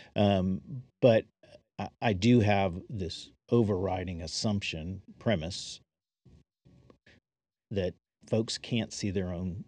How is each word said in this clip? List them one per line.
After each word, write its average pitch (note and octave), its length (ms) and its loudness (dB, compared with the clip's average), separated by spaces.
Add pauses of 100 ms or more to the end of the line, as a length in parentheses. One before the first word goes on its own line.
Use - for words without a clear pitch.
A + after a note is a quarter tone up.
(160)
Um, F#2+ 440 2 (400)
but A2+ 260 6 (520)
I, G2+ 120 -6 (120)
I A#2+ 100 2
do A2+ 280 6
have G2 500 2
this F#2 400 -8 (220)
overriding F#2 680 0
assumption, F#2+ 840 -6 (180)
premise, - 580 -4 (1900)
that F2+ 240 -2 (340)
folks A2+ 300 -2
can't - 340 -4
see G2+ 200 -4
their F2+ 200 -2
own, F2+ 360 -6